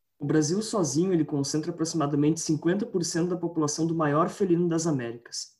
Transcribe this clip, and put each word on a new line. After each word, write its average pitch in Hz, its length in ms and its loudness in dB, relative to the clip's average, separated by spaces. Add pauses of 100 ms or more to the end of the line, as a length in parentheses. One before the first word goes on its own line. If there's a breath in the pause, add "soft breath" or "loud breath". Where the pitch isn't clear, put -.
(200)
O 147 40 -10
Brasil 156 380 2
sozinho, 180 500 0
ele 160 120 4
concentra 151 480 -2
aproximadamente 156 680 0
cinquenta 175 480 0
por 175 160 -2
cento 170 280 -2
da 180 60 -2
população 160 520 -2
do 165 80 0
maior 160 320 2
felino 175 400 2
das 165 180 0
Américas, 120 720 -6